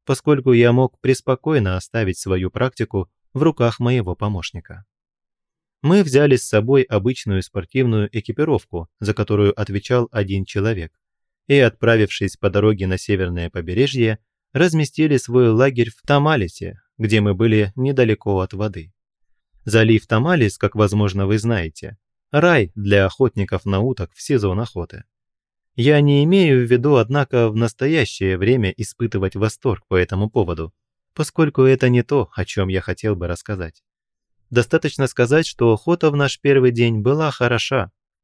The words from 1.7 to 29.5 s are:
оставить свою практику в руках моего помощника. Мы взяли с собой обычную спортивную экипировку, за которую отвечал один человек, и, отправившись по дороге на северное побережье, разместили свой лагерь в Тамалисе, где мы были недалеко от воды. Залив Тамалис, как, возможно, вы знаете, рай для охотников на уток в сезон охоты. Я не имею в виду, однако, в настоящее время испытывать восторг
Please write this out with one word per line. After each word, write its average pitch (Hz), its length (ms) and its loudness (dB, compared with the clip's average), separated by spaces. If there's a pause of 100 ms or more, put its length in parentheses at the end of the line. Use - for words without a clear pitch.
оставить 95 440 -4
свою 92 320 -4
практику 110 580 -4 (240)
в 131 80 -6
руках 139 380 0
моего 120 360 -2
помощника. 95 680 -8 (960)
Мы 185 220 4
взяли 143 320 4
с - 120 -4
собой 123 360 2
обычную 104 580 -2
спортивную 107 760 -2
экипировку, 113 720 -4 (100)
за 104 160 -4
которую 104 440 0
отвечал 107 520 -2
один 98 340 -4
человек, 98 480 -6 (540)
и, 139 100 4
отправившись 113 800 0
по 101 140 -2
дороге 101 340 0
на 92 140 -2
северное 87 500 -4
побережье, 110 720 -2 (340)
разместили 156 640 0
свой 120 320 2
лагерь 120 400 2
в - 160 -20
Тамалисе, 143 760 -2 (200)
где 110 220 2
мы 104 120 2
были 107 420 2
недалеко 120 640 -2
от 92 120 -6
воды. 95 400 -10 (720)
Залив 113 400 2
Тамалис, 127 540 0
как, 101 160 -4
возможно, 101 500 0
вы 104 140 0
знаете, 104 580 -6 (320)
рай 151 460 2
для 101 300 2
охотников 98 600 -2
на 98 140 0
уток 117 340 -4
в - 80 -20
сезон 101 380 -2
охоты. 104 460 -10 (720)
Я 143 260 4
не 143 240 4
имею 156 420 4
в - 40 -10
виду, 127 240 2
однако, 120 540 0
в 107 60 -6
настоящее 113 840 -2
время 104 340 0
испытывать 95 640 -6
восторг 107 520 -4